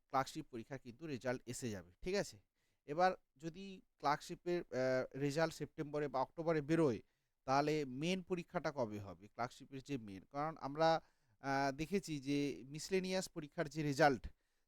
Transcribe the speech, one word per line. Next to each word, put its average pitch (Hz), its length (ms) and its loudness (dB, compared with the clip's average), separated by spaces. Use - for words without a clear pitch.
ক্লার্কশিপ 139 420 -2
পরীক্ষার 123 280 -10
কিন্তু 127 280 -14
রেজাল্ট 127 400 -4
এসে 120 240 -4
যাবে, 90 220 -8
ঠিক 180 120 -2
আছে? 170 240 -2
এবার 180 260 4
যদি 185 440 -10
ক্লার্কশিপের, 165 640 0
আহ, 131 580 0
রেজাল্ট 147 360 0
সেপ্টেম্বরে 147 540 -6
বা 131 120 0
অক্টোবরে 156 400 0
বেরোয়, 147 400 4
তাহলে 147 400 4
মেইন 160 380 -2
পরীক্ষাটা 170 520 -4
কবে 107 260 -2
হবে? 98 280 -12
ক্লার্কশিপের 131 540 -8
যে 139 160 -4
মেইন, 101 240 -12
কারণ 147 280 -4
আমরা, 160 400 2
আহ, 139 300 0
দেখেছি 156 480 -2
যে 139 460 -2
মিসলেনিয়াস 185 640 -2
পরীক্ষার 156 400 -6
যে 156 140 -2
রেজাল্ট, 143 460 6